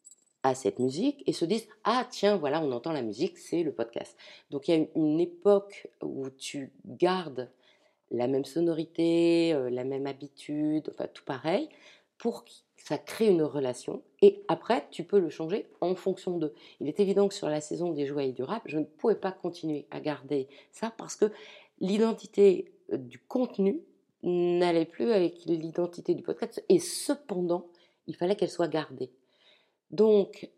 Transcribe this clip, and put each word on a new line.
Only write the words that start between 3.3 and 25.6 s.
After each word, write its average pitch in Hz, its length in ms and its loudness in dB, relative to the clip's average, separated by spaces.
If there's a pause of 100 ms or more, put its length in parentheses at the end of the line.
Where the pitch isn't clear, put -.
c'est 170 240 -2
le 156 100 -2
podcast. » - 440 -8 (340)
Donc 143 180 -6
il - 40 4
y - 20 6
a - 20 6
une, 156 180 2
une 156 260 2
époque 196 680 0 (140)
où 135 280 -8
tu 135 420 -12 (120)
gardes 147 640 -2 (600)
la 123 180 0
même 135 160 0
sonorité, 165 1080 2
euh, 127 160 0
la 127 140 -2
même 135 220 -4
habitude, 147 840 -4
enfin - 200 -6
tout - 120 -20
pareil, 160 440 -2 (500)
pour - 260 -6
que - 60 -20 (260)
ça - 200 -8
crée - 300 -2
une 175 160 6
relation. 131 600 -4 (200)
Et 202 240 8
après, 247 460 -2
tu 170 100 -8
peux 202 160 2
le 165 120 2
changer 165 380 -6 (120)
en 180 160 0
fonction 185 420 -4
d'eux. 151 160 -2 (240)
Il 127 80 -6
est 156 140 0
évident 196 260 4
que 196 80 -4
sur 151 140 -4
la 151 120 0
saison 165 300 -4
des 143 160 -2
joailliers 139 260 -2
du 123 120 -6
rap, 208 220 -6
je 151 120 -4
ne 147 60 0
pouvais - 320 0
pas 185 160 -6
continuer 160 580 -8
à 147 80 -10
garder 135 500 -4 (220)
ça - 260 -8
parce - 200 -12
que 214 160 2 (480)
l'identité, 196 920 2 (200)
euh, - 60 0
du 123 200 -16
contenu 247 640 0 (400)
n'allait 175 640 2
plus - 260 -2
avec 180 340 0
l'identité 165 720 -2